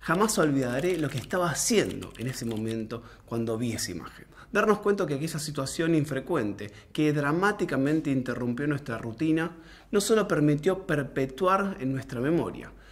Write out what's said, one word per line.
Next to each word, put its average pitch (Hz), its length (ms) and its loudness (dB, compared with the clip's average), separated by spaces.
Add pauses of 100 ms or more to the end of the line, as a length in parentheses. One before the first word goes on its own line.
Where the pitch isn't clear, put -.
Jamás 196 380 2
olvidaré 139 600 2
lo 147 100 -2
que 135 100 -4
estaba 180 300 -2
haciendo 95 680 0
en 113 80 -4
ese 127 180 -6
momento 113 600 -4 (220)
cuando 117 320 -2
vi 120 160 -2
esa - 180 -6
imagen. - 340 -12 (240)
Darnos 208 300 4
cuenta 202 260 0
que 147 80 -2
aquella 156 240 -4
situación 151 560 -2
infrecuente, 135 800 -2 (200)
que 151 200 2
dramáticamente 151 960 0
interrumpió 123 560 -2
nuestra 135 320 -4
rutina, 160 540 0 (400)
no 208 80 4
solo 208 260 4
permitió 151 580 2
perpetuar 160 960 0
en 131 140 -2
nuestra 123 280 -6
memoria, 123 520 -2 (200)